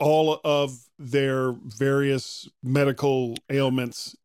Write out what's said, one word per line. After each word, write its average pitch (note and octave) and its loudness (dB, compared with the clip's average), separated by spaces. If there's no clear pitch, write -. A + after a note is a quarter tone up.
all D#3 4
of C#3+ 0
their C3 0
various C3+ -2
medical C3 2
ailments C3 -2